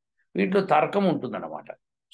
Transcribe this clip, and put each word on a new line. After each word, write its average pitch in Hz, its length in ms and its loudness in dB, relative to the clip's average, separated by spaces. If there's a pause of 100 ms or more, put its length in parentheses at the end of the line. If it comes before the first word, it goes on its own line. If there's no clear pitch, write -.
(360)
వీటిలో 190 240 2
తర్కం 156 440 2
ఉంటుందన్నమాట. 95 680 -4 (420)